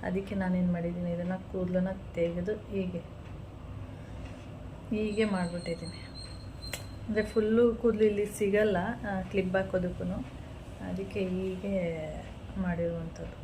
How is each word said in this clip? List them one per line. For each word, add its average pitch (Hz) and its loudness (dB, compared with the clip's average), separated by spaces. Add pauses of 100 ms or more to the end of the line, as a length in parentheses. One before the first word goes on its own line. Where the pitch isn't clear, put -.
ಅದಕ್ಕೆ 190 0
ನಾನೇನು 180 4
ಮಾಡಿದ್ದೀನಿ, 175 -2
ಇದನ್ನು 175 -4
ಕೂದಲನ್ನ 180 2 (260)
ತೆಗೆದು 175 0
ಹೀಗೆ, 185 -2 (1900)
ಹೀಗೆ 214 2
ಮಾಡಿಬಿಟ್ಟಿದ್ದೀನಿ. 175 -2 (1080)
ಅಂದರೆ 214 2
ಫುಲ್ಲು 226 6
ಕೂದಲು 220 6
ಇಲ್ಲಿ 208 6
ಸಿಗಲ್ಲ, 202 4 (320)
ಆ, 190 0
ಕ್ಲಿಪ್ 185 0
ಹಾಕೋದಕ್ಕೂ, 185 2 (680)
ಅದಕ್ಕೆ 196 -4
ಹೀಗೆ 185 0 (840)
ಮಾಡಿರುವಂಥದ್ದು. 170 -2